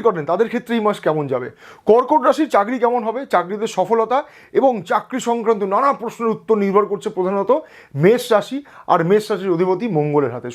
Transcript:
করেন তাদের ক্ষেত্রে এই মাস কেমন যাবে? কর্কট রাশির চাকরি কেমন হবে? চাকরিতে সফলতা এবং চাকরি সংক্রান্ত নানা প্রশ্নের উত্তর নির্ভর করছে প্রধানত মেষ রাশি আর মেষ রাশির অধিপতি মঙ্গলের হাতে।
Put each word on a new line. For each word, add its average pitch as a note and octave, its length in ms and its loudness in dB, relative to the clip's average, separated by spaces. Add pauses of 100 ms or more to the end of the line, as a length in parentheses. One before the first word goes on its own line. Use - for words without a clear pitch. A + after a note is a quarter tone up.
করেন F3+ 260 2
তাদের G#3 200 2
ক্ষেত্রে A#3 260 -4
এই G#3+ 100 0
মাস G#3 180 0
কেমন D#3 180 0 (100)
যাবে? B2 140 -4 (420)
কর্কট B3+ 380 4
রাশির D4+ 280 2
চাকরি G#3+ 280 0
কেমন A#3+ 240 0
হবে? A3+ 140 -4 (120)
চাকরিতে G3 340 -2 (100)
সফলতা A3 400 0 (420)
এবং B3+ 120 4 (180)
চাকরি A#3 380 -2
সংক্রান্ত A3+ 340 0 (120)
নানা C4 160 2 (120)
প্রশ্নের A3+ 340 -4
উত্তর G#3+ 280 0
নির্ভর G3 280 2
করছে F#3 260 -4
প্রধানত G3 340 0 (520)
মেষ A#3+ 200 4 (100)
রাশি G#3 240 0 (360)
আর F3+ 60 4 (100)
মেষ G#3+ 220 2
রাশির F#3+ 240 -2
অধিপতি F#3 300 0 (120)
মঙ্গলের D3 380 0
হাতে। B2 200 -10